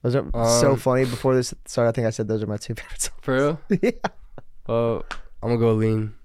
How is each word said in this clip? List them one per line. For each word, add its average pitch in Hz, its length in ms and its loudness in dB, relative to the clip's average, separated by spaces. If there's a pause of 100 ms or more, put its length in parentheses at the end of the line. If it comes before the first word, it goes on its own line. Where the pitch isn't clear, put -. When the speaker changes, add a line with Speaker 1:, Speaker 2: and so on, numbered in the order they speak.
Speaker 1:
Those 123 120 0
are 135 180 0
so 120 380 4
Speaker 2:
Um, 131 60 2
Speaker 1:
funny. 131 280 2
Before 127 300 0
this 127 180 0 (120)
started, 117 240 2
I - 20 0
think 113 160 0
I - 20 2
said 107 180 -4
those 110 140 0
are 104 60 -4
my 104 100 -4
two - 160 -8
<laughs> - 20 -4
favorite - 260 -12
songs. - 200 -4
Speaker 2:
For 131 140 0
real? 147 240 2 (100)
Speaker 1:
<laughs> 185 140 4
Yeah. 240 80 4 (760)
Speaker 2:
Well, 117 380 0 (380)
I'm 113 60 -2
gonna 120 100 2
go 113 140 6
Lean 110 400 2 (120)